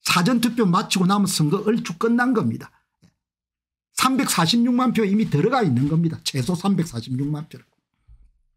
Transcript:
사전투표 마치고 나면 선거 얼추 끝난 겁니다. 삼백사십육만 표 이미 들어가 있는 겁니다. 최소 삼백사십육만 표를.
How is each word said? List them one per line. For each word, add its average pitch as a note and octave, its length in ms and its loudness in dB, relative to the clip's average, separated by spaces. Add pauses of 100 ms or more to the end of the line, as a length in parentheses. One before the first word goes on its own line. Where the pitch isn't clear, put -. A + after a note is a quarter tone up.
사전투표 A#3 640 0
마치고 F#3 400 0
나면 G3 220 2
선거 D#3+ 340 0
얼추 A3 360 -2
끝난 B3 360 2
겁니다. B2+ 380 -2 (1200)
삼백사십육만 A#3+ 1000 2
표 A3 120 2
이미 G3 240 0
들어가 G#3+ 320 2
있는 C#3 260 2
겁니다. D#3+ 360 0
최소 D3 320 -4
삼백사십육만 D3 920 -4
표를. - 180 -20 (920)